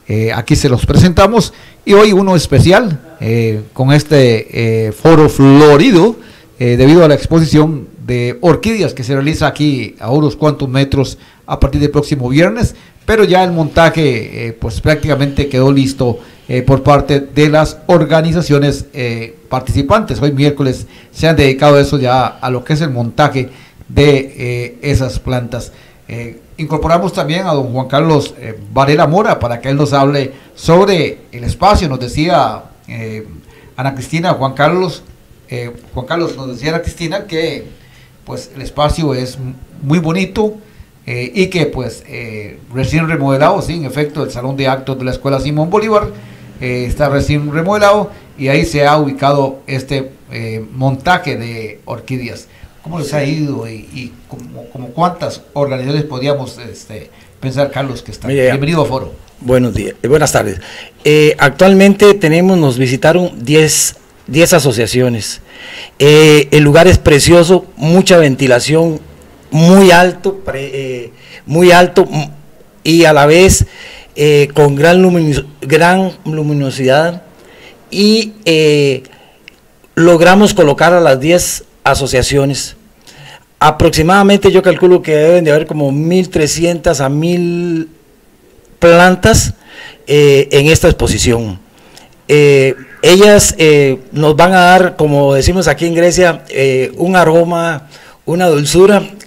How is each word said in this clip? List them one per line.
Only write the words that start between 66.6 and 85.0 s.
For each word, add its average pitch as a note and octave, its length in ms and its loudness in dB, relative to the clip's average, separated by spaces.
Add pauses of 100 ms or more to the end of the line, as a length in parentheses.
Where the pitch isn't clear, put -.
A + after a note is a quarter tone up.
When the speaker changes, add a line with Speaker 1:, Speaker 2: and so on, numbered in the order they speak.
Speaker 2:
lugar D3 240 6
es F3 100 6
precioso, E3 720 4 (100)
mucha F#3 400 2
ventilación, D3 840 0 (500)
muy F3+ 420 6
alto, F3+ 480 0
pre-, C3+ 340 -10
eh, B2+ 380 -10 (340)
muy E3+ 240 4
alto, F3 400 4
m-, D3 200 -6 (520)
y E3 220 2
a D#3 80 4
la C#3+ 120 4
vez, F3 420 4 (500)
eh, D3 360 2
con D3 220 2
gran E3+ 260 4
lumino-, D#3+ 460 0 (160)
gran E3+ 500 0 (120)
luminosidad, D3 1000 -2 (680)
y, G#3+ 420 0 (120)
eh, D3 600 0 (920)
logramos F3 600 4
colocar D#3+ 380 2
a F3 80 4
las C#3 200 2
diez E3 440 -2 (200)
asociaciones. C3+ 920 -2 (840)
Aproximadamente F#3+ 920 2
yo F#3 120 4
calculo F3+ 400 2